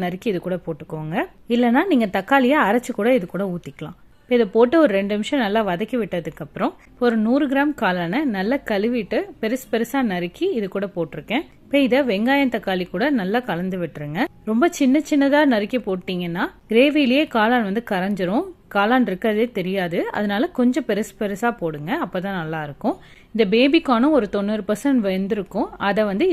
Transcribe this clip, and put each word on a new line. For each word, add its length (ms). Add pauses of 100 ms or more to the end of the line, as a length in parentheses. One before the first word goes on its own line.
நறுக்கி 300
இது 160
கூட 180
போட்டுக்கோங்க. 580 (300)
இல்லைன்னா 280 (100)
நீங்க 160 (100)
தக்காளியை 480
அரைச்சு 340
கூட 80 (100)
இது 160
கூட 100 (100)
ஊத்திக்கலாம். 420 (260)
இப்ப 140
இதை 80 (100)
போட்டு 280
ஒரு 120
ரெண்டு 220
நிமிஷம் 260
நல்லா 240
வதக்கி 320
விட்டதுக்கு 460
அப்புறம் 280 (320)
ஒரு 180
நூறு 280
கிராம் 280
காளானை 380 (160)
நல்லா 240 (140)
கழுவிட்டு 480 (220)
பெருசு 300
பெருசா 280 (100)
நறுக்கி 360 (120)
இது 160
கூட 220
போட்டிருக்கேன். 480 (200)
இப்ப 220
இதை 140 (100)
வெங்காயம், 460
தக்காளி 360
கூட 140 (140)
நல்லா 280
கலந்து 360
விட்டுருங்க. 360 (300)
ரொம்ப 180 (120)
சின்ன 200 (100)
சின்னதா 300 (140)
நறுக்கி 340
போட்டீங்கன்னா 560 (280)
கிரேவிலேயே 520 (120)
காளான் 340
வந்து 120 (100)
கரைஞ்சிரும், 520 (320)
காளான் 360
இருக்கிறதே 340 (120)
தெரியாது. 440 (160)
அதனால 320 (100)
கொஞ்சம் 300
பெருசு 320
பெருசா 300 (100)
போடுங்க, 300 (140)
அப்பதான் 360
நல்லா 260
இருக்கும். 300 (360)
இந்த 220
பேபி 320
கார்னும் 300
ஒரு 180
தொண்ணூறு 340
பர்சன்ட் 380
வெந்திருக்கும். 600 (220)
அதை 220
வந்து 220